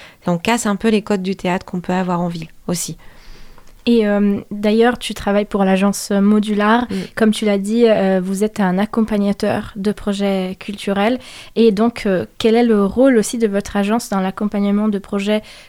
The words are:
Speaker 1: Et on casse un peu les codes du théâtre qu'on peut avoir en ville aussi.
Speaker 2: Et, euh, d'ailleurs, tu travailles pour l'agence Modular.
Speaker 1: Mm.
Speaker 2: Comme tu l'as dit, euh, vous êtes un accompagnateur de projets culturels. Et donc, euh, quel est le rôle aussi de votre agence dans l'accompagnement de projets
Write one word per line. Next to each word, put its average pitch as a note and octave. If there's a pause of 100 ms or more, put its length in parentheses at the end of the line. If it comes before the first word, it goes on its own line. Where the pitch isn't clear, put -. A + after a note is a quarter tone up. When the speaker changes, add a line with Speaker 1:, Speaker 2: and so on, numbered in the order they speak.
(280)
Speaker 1:
Et -
on F3
casse A3+
un G#3
peu A3
les G#3+
codes G#3
du F#3
théâtre F#3
qu'on F3+
peut F3+
avoir F3+
en F3+
ville E3 (180)
aussi. E3+ (920)
Speaker 2:
Et, A#3
euh, G3+ (100)
d'ailleurs, G#3+
tu -
travailles G#3
pour G3
l'agence F#3+
Modular. G#3
Speaker 1:
Mm. G#3+ (200)
Speaker 2:
Comme G#3+
tu G#3+
l'as G3+
dit, G#3+
euh, F#3+
vous F#3+
êtes G#3+
un F#3
accompagnateur G#3
de G#3
projets G3
culturels. G3+ (380)
Et A3+
donc, A3+
euh, G3 (100)
quel A3
est A#3+
le G#3+
rôle B3
aussi G#3+
de A3+
votre G3+
agence G#3
dans G3
l'accompagnement G3+
de G3+
projets G#3 (280)